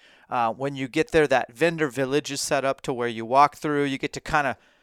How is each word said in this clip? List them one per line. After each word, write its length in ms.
uh, 240
when 220
you 120
get 240
there, 160
that 260
vendor 360
village 420
is 100
set 240
up 160
to 120
where 140
you 180
walk 320
through, 260
you 140
get 160
to 80
kinda 360